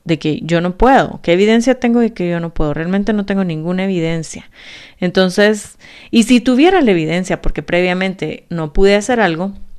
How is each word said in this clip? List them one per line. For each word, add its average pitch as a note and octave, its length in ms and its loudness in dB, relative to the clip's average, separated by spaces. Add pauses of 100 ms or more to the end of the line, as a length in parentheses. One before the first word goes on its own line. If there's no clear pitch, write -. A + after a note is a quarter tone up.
De E3 160 -2
que D3+ 220 -4
yo E3 180 -2
no F3+ 180 -4
puedo. A#3 440 2
¿Qué E3+ 100 0
evidencia A#3 480 2
tengo A#3+ 200 2
de A3+ 120 0
que F3 180 -4
yo E3+ 80 -4
no E3+ 160 -8
puedo? D3+ 180 0
Realmente F#3 400 -2
no G3+ 140 -2
tengo G3 160 -2
ninguna F3 420 -4
evidencia. E3 640 -4 (520)
Entonces, F#3+ 760 0 (360)
y A3+ 100 6
si A#3+ 180 4
tuviera D4 420 4
la A3 100 4
evidencia E3+ 500 -2
porque - 220 0
previamente F3+ 840 -4
no D#3+ 240 -6
pude G3 220 4
hacer A3+ 260 0
algo, F#3 340 -2 (240)